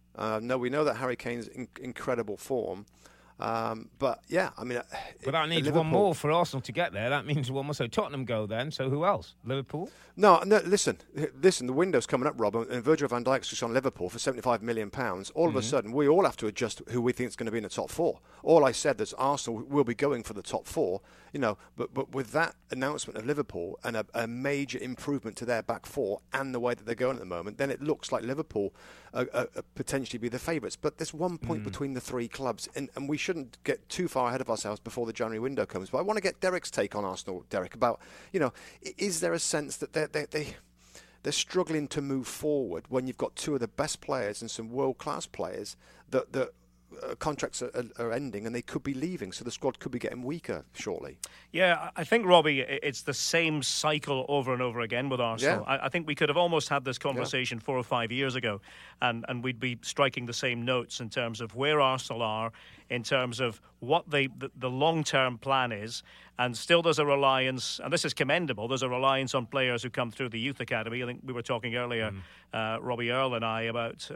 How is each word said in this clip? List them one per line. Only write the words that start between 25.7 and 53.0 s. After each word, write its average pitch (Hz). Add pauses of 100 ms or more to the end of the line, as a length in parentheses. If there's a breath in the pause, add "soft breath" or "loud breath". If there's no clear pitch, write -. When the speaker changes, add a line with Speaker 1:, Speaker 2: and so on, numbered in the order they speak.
Speaker 1:
four 104 (100)
and 135
the 120
way 120
that 104
they're 113
going 127
at -
the 107
moment, 90
then 139
it 127
looks 147
like 110
Liverpool 117 (400 loud breath)
are, 123
are, 123 (100)
are 104 (120)
potentially 131
be 117
the 123
favourites. 143
But -
there's -
one 170
point 120
Speaker 2:
Mm. 104
Speaker 1:
between 135
the 123
three 120
clubs, 123
and, 135
and 135
we 151
shouldn't 151
get -
too 180
far 123
ahead 127
of 127
ourselves 107
before 117
the 113
January 113
window 123
comes. 95
But 127
I 151
wanna 208
get 185
Derek's 180
take 104
on 104
Arsenal, 92
Derek, 92
about, 117 (320 loud breath)
you 190
know, 131 (320 loud breath)
i-, 131
is 190
there 170
a 165
sense 147
that -
they're, 156
they, 151
they, 151 (680 loud breath)
they're 147
struggling 160
to -
move 135
forward 131
when 127
you've 127
got -
two 151
of 131
the 113
best -
players 117
and 113
some 113
world-class 135
players - (360 loud breath)
that, 131
that, 127 (540)
uh, -
contracts -
are, 120 (260)
are, 117
are 117
ending 113
and 117
they 120
could -
be 139
leaving, 147
so -
the 120
squad -
could 135
be 151
getting 110
weaker 123 (100)
shortly? 69 (340 loud breath)
Speaker 3:
Yeah, 170
I, 175
I -
think, 220
Robbie, 156
i-, 139
it's 143